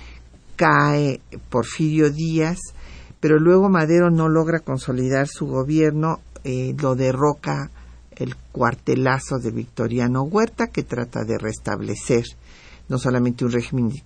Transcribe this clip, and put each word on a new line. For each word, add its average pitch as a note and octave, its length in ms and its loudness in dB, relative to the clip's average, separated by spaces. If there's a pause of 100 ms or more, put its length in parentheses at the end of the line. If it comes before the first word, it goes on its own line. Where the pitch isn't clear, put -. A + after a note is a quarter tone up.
(560)
cae D3 640 2 (300)
Porfirio D3+ 600 2
Díaz, D#3+ 500 -2 (600)
pero D#3 200 4
luego F#3 300 6
Madero E3+ 400 4
no D#3+ 200 4
logra D#3+ 300 2
consolidar C3+ 680 -2
su D3 200 -6
gobierno, D3+ 720 0 (240)
eh, C3 360 -4
lo C3+ 160 0
derroca C#3+ 720 -2 (460)
el B2+ 200 -8 (160)
cuartelazo B2+ 880 -2
de A#2 120 -4
Victoriano A#2+ 720 -2
Huerta, G#3+ 440 -2
que - 160 -6
trata A#2+ 420 -6
de A2 120 -2
restablecer G#2+ 880 -4 (640)
no C3 100 -4
solamente B2 480 0
un A#2+ 60 0
régimen A#2+ 380 -2
di-, - 160 -8